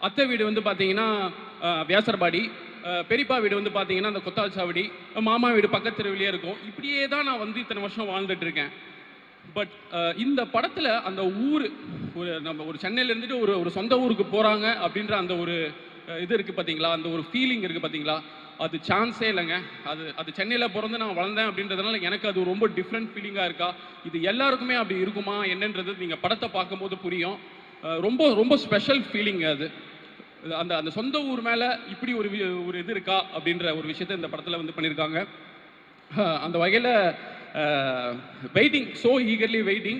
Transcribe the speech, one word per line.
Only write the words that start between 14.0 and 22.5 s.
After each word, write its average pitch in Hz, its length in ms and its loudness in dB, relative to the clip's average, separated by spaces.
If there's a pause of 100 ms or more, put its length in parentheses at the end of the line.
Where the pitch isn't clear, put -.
போறாங்க 214 600 4
அப்படின்ற 208 280 0
அந்த 180 240 0
ஒரு, 170 360 -2 (360)
அஹ், 165 120 -6
இது 180 140 -2
இருக்கு 190 280 0
பாத்தீங்களா, 160 280 0
அந்த 160 180 -2
ஒரு 160 140 -2 (100)
ஃபீலிங் 247 360 0
இருக்கு 165 200 -4
பாத்தீங்களா, 151 280 -2 (420)
அது 160 200 -4 (100)
சான்ஸே 220 440 2
இல்லைங்க. 170 240 0 (280)
அது, 156 320 -6
அது 160 180 -6
சென்னையில 233 340 0
பிறந்து 214 300 -4
நான் 214 160 -2
வளர்ந்தேன் 208 360 0
அப்படின்றதுனால 196 520 -2
எனக்கு 202 260 -2
அது 185 160 2
ரொம்ப 202 240 2